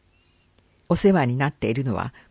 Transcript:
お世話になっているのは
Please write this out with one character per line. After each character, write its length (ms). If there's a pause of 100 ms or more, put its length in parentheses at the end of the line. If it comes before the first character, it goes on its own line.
(880)
お 80
世 160
話 140
に 100
な 120
っ 40
て 180
い 40
る 100
の 100
は 200 (160)